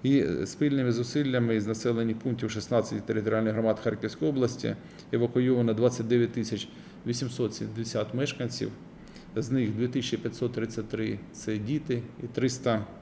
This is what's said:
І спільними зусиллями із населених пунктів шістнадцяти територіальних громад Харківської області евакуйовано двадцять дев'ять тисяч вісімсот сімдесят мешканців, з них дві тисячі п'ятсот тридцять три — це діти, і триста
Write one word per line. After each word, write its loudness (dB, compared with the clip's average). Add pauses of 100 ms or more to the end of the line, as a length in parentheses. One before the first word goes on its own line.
І 6 (200)
спільними 2
зусиллями 2
із 0
населених 0
пунктів -2
шістнадцяти 0
територіальних 2
громад 2
Харківської 0
області 0 (360)
евакуйовано 4
двадцять 2
дев'ять 6
тисяч -2 (400)
вісімсот -2
сімдесят -4
мешканців, -2 (640)
з -2
них 2
дві 0
тисячі -2
п'ятсот -2
тридцять -4
три — -2 (120)
це -4
діти, -2 (220)
і -6
триста 0 (160)